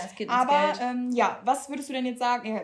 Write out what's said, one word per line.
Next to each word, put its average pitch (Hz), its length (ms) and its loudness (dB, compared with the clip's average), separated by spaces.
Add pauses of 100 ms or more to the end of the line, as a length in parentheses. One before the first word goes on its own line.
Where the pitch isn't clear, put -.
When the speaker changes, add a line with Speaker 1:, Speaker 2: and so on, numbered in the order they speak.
Speaker 1:
es - 80 -14
geht 214 140 -6
ins 240 80 2
Speaker 2:
Aber, 294 360 4
Speaker 1:
Geld. 294 100 -6
Speaker 2:
ähm, 247 300 -2
ja, 233 320 2
was 262 240 0
würdest 277 220 -8
du 269 40 -6
denn 254 120 -2
jetzt 247 140 -4
sagen? 240 340 0
Ja, 202 100 -4